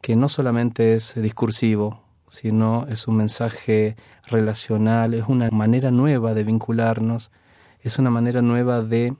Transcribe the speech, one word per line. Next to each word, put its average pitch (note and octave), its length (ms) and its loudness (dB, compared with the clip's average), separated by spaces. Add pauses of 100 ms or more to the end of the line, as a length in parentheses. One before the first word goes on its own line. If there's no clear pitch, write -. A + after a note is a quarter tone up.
que A2+ 140 0
no C3+ 140 4
solamente A#2 640 0
es A2+ 220 -4
discursivo, A2 880 -2 (260)
sino A2 600 0
es A2 180 -8
un A2+ 80 0
mensaje A2 800 0 (300)
relacional, A2+ 880 0
es A2+ 160 -4
una A#2+ 200 2
manera A2+ 420 2
nueva B2 420 2
de G#2+ 100 0
vincularnos, A2+ 880 -2 (480)
es - 200 -6
una C3 100 4
manera A#2+ 320 2
nueva A#2+ 420 2
de A#2 360 0